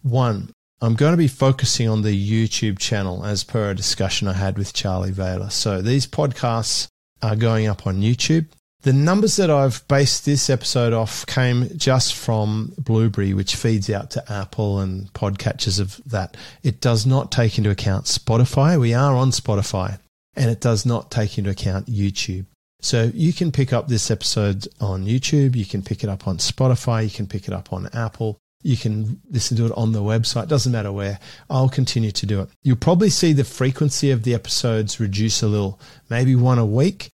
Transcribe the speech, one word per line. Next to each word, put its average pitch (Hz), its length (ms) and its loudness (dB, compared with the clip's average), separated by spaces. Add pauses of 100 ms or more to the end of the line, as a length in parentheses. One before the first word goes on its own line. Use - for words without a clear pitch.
One, 120 480 0 (280)
I'm 113 140 2
gonna 147 240 4
be 165 100 4
focusing 131 640 0
on 107 140 0
the 104 100 2
YouTube 107 640 0
channel 98 480 -4
as 104 180 -4
per 104 280 -2
a 98 40 -2
discussion 95 520 -2
I 92 60 -2
had 98 260 -2
with 98 140 -6
Charlie 92 360 -2
Vela. 95 400 -4
So 98 320 -2
these 131 240 0
podcasts 120 840 -2 (360)
are 107 120 0
going 110 300 2
up 104 220 -2
on 95 140 0
YouTube. 156 440 2 (380)
The 131 100 4
numbers 180 420 4
that 185 140 2
I've 139 400 2
based 139 340 2
this 143 260 2
episode 120 440 0
off 113 320 -2
came 123 520 0
just 131 380 2
from 110 640 -2
Blueberry, 110 560 2
which 98 240 -2
feeds 110 320 0
out 101 220 -4
to - 200 -8
Apple 101 480 -4
and 95 320 -6
podcatchers 98 680 -2
of 95 240 -6
that. 101 320 -6 (260)
It - 160 0
does 113 260 2
not 131 240 2
take 117 280 2
into 104 140 2
account 95 340 -2
Spotify. 135 760 2
We 117 140 4
are 135 240 4
on 131 140 4
Spotify, 98 680 -2 (340)
and 127 160 0
it 113 120 -4
does 113 240 2
not 120 260 -2
take 107 260 -2
into 98 120 -2
account 95 380 -4
YouTube. 98 580 -2 (340)
So 117 340 0
you 170 200 2
can 170 180 -2
pick 131 220 0
up 120 160 0
this 113 200 0
episode 104 560 0 (140)
on 95 240 -4
YouTube. 131 540 2
You 101 80 0
can 101 160 -6
pick 98 200 -6
it 107 80 0
up 98 160 -4
on 92 120 -2
Spotify. 123 680 0
You 107 60 -2
can 101 180 -6
pick 98 220 -8
it 95 40 -6
up 92 200 -8
on 92 180 -6
Apple. 110 460 -6 (260)
You 135 140 2
can 107 420 -2 (100)
listen 120 280 -2
to 117 80 2
it 113 80 0
on 113 180 0
the 107 100 0
website. 113 460 0
Doesn't 127 240 0
matter 104 220 -4
where. 101 260 -6 (300)
I'll 131 180 2
continue 120 440 0
to - 140 -4
do 101 180 0
it. - 60 -10 (140)
You'll 127 140 4
probably 180 320 4
see 160 240 2
the 139 100 2
frequency 135 640 0
of 120 140 0
the 120 120 2
episodes 110 680 -2
reduce 104 420 0
a 107 60 2
little, 101 320 -2 (280)
maybe 127 240 2
one 123 260 4
a 113 60 2
week. 131 500 0